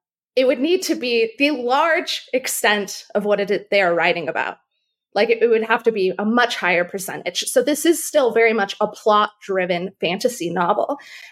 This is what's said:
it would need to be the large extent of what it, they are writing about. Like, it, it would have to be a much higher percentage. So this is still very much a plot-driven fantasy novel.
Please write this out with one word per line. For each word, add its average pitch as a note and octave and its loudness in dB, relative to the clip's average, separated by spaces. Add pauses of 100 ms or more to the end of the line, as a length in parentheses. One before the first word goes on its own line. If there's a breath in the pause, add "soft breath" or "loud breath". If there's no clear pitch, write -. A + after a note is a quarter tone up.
(360)
it C4 4
would C4 2
need F4 2
to D#4 -2
be A3+ -2
the C#4+ 2
large C#4+ 0
extent G#3 -2
of G#3 0
what G3+ 2
it, G3+ -2
they G3+ 2
are F3 2
writing E3+ 0
about. C3 -4 (560)
Like, G#3+ 2
it, A3+ 2
it A#3 2
would A3 2
have A3 0
to A3+ 2
be F#3 -2
a G#3 -4
much A#3 2
higher F3+ 0
percentage. F3+ -8
So - 0
this D4 -2
is D#4+ 2
still C4 2
very A3+ 4
much G3 -2
a G#3+ 2
plot-driven G3 0 (100)
fantasy F#3+ -2
novel. F#3 0 (340 loud breath)